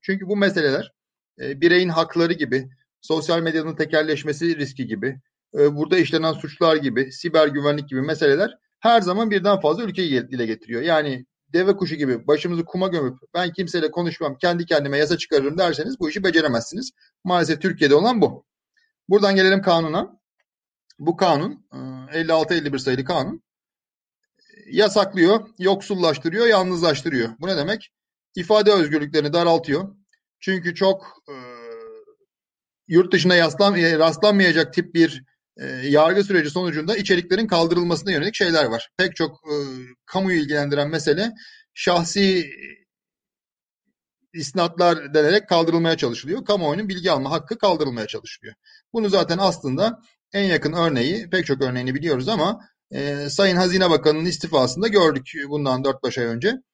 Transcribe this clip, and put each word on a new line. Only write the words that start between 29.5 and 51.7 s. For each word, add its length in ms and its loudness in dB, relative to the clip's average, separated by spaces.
Çünkü 340 -4
çok, 540 -2
e, 60 -16
yurt 240 4
dışında 220 4
yaslan-, 420 4
e, 220 2
rastlanmayacak 760 2
tip 200 -4
bir 300 2
e, 100 -14
yargı 580 2
süreci 260 0
sonucunda 460 -4
içeriklerin 500 0
kaldırılmasına 640 0
yönelik 220 -2
şeyler 300 2
var. 320 -4
Pek 200 -2
çok, 200 -4
e, 180 -8
kamuyu 340 0
ilgilendiren 500 -2
mesele 420 0
şahsi 760 0
isnatlar 840 0
denerek 340 2
kaldırılmaya 480 2
çalışılıyor. 480 -6
Kamuoyunun 440 -2
bilgi 220 -2
alma 200 0
hakkı 280 -6
kaldırılmaya 480 0
çalışılıyor. 480 -16
Bunu 160 -2
zaten 300 2
aslında 640 -2
en 120 -2
yakın 280 0
örneği, 580 0
pek 160 -2
çok 160 -2
örneğini 320 -2